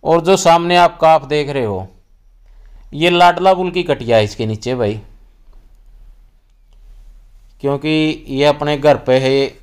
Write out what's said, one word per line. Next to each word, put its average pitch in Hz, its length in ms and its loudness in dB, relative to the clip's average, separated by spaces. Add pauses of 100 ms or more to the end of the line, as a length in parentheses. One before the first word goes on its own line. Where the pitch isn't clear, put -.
और 165 160 2
जो 180 180 2
सामने 170 400 2
आप 175 220 2
काफ 160 260 4
देख 147 220 -2
रहे 139 160 -4
हो, 98 220 -6 (1080)
ये 160 160 0
लाडला 175 440 4
बुल 185 160 -4
की 175 140 -4
कटिया 127 320 0
है 110 80 4
इसके 110 220 -6
नीचे 110 280 -6
भाई, 107 260 -4 (2500)
क्योंकि 156 680 -4
ये 135 180 -2
अपने 147 320 -2
घर 139 200 2
पे 127 200 0
है 135 300 0 (140)